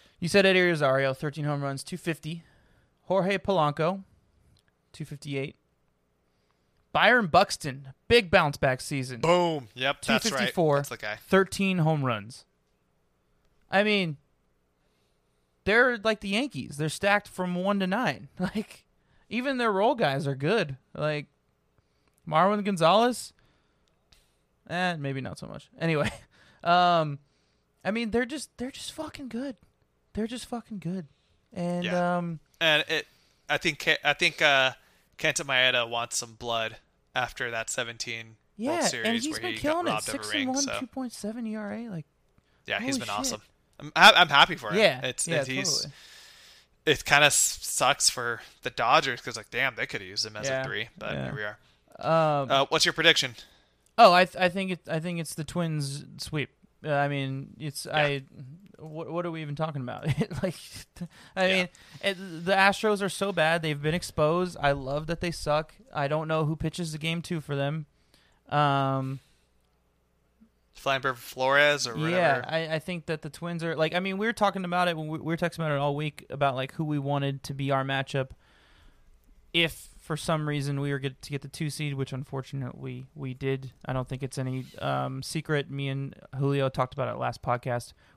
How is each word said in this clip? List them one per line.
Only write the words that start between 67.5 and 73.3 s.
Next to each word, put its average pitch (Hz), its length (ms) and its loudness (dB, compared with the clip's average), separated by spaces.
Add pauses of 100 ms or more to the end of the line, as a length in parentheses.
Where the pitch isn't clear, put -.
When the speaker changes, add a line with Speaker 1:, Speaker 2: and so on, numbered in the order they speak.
Speaker 1:
them. 147 300 -4 (640)
Um, 135 720 0 (1600)
Speaker 2:
Flamber 135 400 -2
Flores 135 720 4
or 113 80 -6
Speaker 1:
yeah, 156 60 -4 (340)
Speaker 2:
whatever. 123 120 -4
Speaker 1:
I, 160 280 -2
I - 20 -2
think 170 280 -8
that 156 160 -6
the 156 80 -10